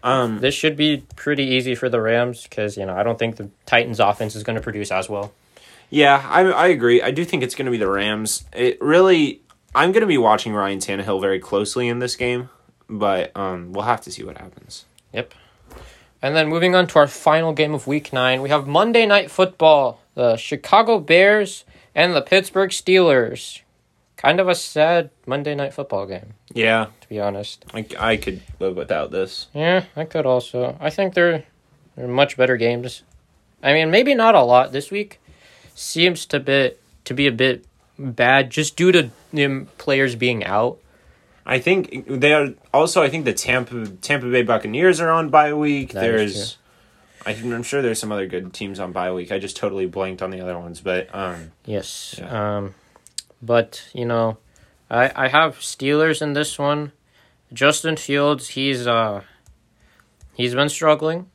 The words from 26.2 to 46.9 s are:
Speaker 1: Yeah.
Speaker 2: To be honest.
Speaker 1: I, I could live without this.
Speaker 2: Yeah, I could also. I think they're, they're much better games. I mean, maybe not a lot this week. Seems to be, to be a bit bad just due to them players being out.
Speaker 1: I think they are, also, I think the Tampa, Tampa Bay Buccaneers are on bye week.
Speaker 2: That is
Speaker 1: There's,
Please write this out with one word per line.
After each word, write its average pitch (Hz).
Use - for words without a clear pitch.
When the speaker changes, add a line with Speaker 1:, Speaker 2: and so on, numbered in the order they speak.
Speaker 1:
Yeah. 113
Speaker 2:
To -
be 107
honest. 101
Speaker 1:
I, 110
I 110
could 95
live 95
without 78
this. 95
Speaker 2:
Yeah, 175
I 156
could 156
also. 127
I 151
think 190
they're, 170
they're 123
much 139
better 127
games. 120
I 139
mean, 160
maybe 247
not 226
a 156
lot 123
this 139
week. 202
Seems 170
to 143
be, 135
to -
be 143
a 131
bit 123
bad 131
just 156
due 180
to 156
them 139
players 135
being 117
out. 107
Speaker 1:
I 131
think 170
they 139
are, 143
also, 165
I 143
think 156
the 110
Tampa, 123
Tampa 139
Bay 123
Buccaneers 120
are 165
on 160
bye 151
week. 147
Speaker 2:
That 95
is 107
Speaker 1:
There's, 101